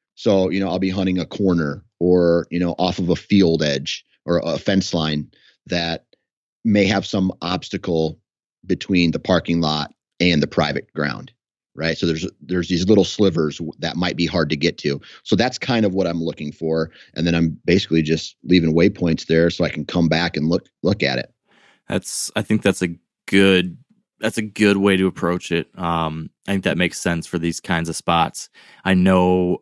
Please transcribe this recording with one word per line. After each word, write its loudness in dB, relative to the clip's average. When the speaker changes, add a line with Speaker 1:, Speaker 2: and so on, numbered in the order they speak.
Speaker 1:
So, 2
you -2
know, -2
I'll -2
be 0
hunting 0
a -4
corner 0
or, 4
you -2
know, -2
off -2
of -2
a 4
field 2
edge -4
or 0
a -4
fence 0
line -2
that -4
may 4
have 2
some 0
obstacle -4
between 0
the -4
parking 0
lot -2
and 2
the 0
private -4
ground, -8
right? -4
So -2
there's, -2
there's -4
these 0
little 6
slivers 0
w-, -8
that -6
might -2
be 0
hard 0
to 0
get -2
to. -4
So 0
that's 0
kind 0
of 0
what 0
I'm -4
looking -6
for. -2
And -2
then 2
I'm 0
basically 2
just -4
leaving 4
waypoints 2
there 4
so -4
I -2
can -8
come 0
back -2
and -2
look, -2
look 0
at 0
it. -8
Speaker 2:
That's, -6
I -2
think 0
that's 0
a -4
good, 4
that's -2
a -4
good 2
way 4
to 2
approach -4
it. -2
Um, -4
I -4
think -4
that 0
makes -2
sense -4
for -4
these -4
kinds -4
of -8
spots. -2
I 2
know 4